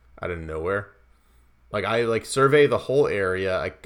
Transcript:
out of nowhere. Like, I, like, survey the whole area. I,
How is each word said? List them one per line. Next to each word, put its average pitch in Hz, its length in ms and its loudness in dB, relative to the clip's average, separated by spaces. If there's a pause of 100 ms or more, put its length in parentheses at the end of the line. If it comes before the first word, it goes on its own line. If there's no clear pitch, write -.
(220)
out 90 80 -6
of 87 80 -8
nowhere. 82 520 -6 (840)
Like, 104 120 -4
I, 113 180 0
like, 113 240 -2
survey 139 420 4
the 117 100 2
whole 135 300 0
area. 92 520 -2
I, 92 120 -6 (140)